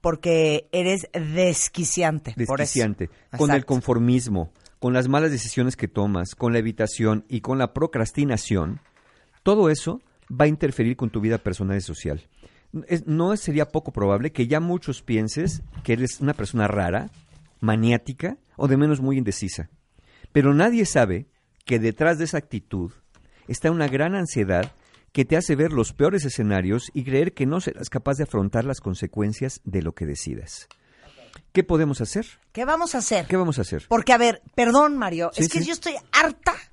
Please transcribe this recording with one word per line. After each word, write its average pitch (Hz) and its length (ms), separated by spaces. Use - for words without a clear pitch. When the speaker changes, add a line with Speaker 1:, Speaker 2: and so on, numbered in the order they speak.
Speaker 1:
porque 160 720
eres 180 400
desquiciante, 160 1200
por 117 100
eso. 123 140
Speaker 2:
Desquiciante. 113 520
Con 147 140
el 143 60
Speaker 1:
Exacto. 131 100
Speaker 2:
conformismo, 120 840
con 123 120
las 127 160
malas 151 220
decisiones 127 460
que 107 120
tomas, 98 460
con 120 180
la 117 60
evitación 110 720
y 123 120
con 131 180
la 123 140
procrastinación, 117 1080
todo 196 280
eso 165 300
va 127 160
a - 20
interferir 131 480
con 117 140
tu 110 100
vida 110 180
personal 98 380
y 98 60
social. 78 460
Es, 170 180
no 165 300
sería 151 320
poco 156 240
probable 104 400
que 120 160
ya 151 100
muchos 170 440
pienses 117 600
que 120 80
eres 123 280
una 143 140
persona 107 320
rara, 101 440
maniática 120 800
o - 100
de 135 100
menos 147 240
muy 135 180
indecisa. 98 500
Pero 139 220
nadie 220 320
sabe 110 400
que 120 140
detrás 147 400
de 160 60
esa 160 140
actitud 95 520
está 120 240
una 165 160
gran 143 300
ansiedad 98 560
que 139 120
te 156 120
hace 170 200
ver 156 160
los 120 200
peores 160 320
escenarios 104 680
y 139 100
creer 135 300
que 131 120
no 160 140
serás - 300
capaz 135 260
de 147 80
afrontar 110 400
las 131 160
consecuencias 104 840
de 92 180
lo 78 120
que 82 120
decidas. - 600
¿Qué 185 120
podemos 156 360
hacer? 190 260
Speaker 1:
¿Qué 233 120
vamos 320 300
a 262 40
hacer? 196 280
Speaker 2:
¿Qué 185 100
vamos 170 220
a 113 40
hacer? 82 260
Speaker 1:
Porque, 233 240
a 233 60
ver, 233 240
perdón, 277 440
Mario, 170 360
Speaker 2:
Sí, - 100
Speaker 1:
es 165 80
que 165 80
Speaker 2:
sí. 160 60
Speaker 1:
yo 330 80
estoy 320 200
harta 339 420